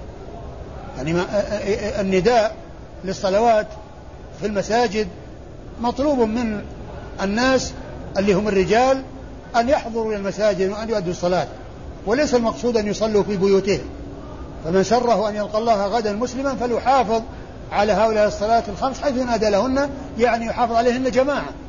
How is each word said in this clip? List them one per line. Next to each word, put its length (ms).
يعني 160
ما، 120
النداء 540
للصلوات 640
في 80
المساجد 600
مطلوب 380
من 420
الناس 500
اللي 160
هم 140
الرجال 560
أن 140
يحضروا 380
إلى 80
المساجد 540
وأن 200
يؤدوا 220
الصلاة، 360
وليس 300
المقصود 420
أن 100
يصلوا 360
في 140
بيوتهم. 440
"فمن 180
سره 460
أن 60
يلقى 220
الله 280
غدا 280
مسلما 420
فليحافظ 680
على 200
هؤلاء 360
الصلاة 400
الخمس 340
حيث 160
ينادى 320
لهن"، 400
يعني 260
يحافظ 280
عليهن 380
جماعة، 380